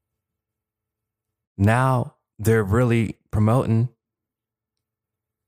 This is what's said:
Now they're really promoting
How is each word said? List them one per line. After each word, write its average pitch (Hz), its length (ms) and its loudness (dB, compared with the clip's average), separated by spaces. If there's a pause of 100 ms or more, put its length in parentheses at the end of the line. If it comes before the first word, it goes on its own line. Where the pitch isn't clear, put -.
(1600)
Now 123 580 0 (240)
they're 110 240 0
really 113 560 0 (140)
promoting 113 560 0 (1600)